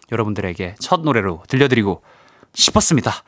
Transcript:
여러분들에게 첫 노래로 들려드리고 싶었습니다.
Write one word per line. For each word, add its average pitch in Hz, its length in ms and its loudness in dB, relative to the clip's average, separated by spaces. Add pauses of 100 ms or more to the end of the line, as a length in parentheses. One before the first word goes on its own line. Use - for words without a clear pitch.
(100)
여러분들에게 101 680 -6
첫 175 220 0
노래로 98 460 -2
들려드리고 123 540 2 (520)
싶었습니다. 151 580 2 (160)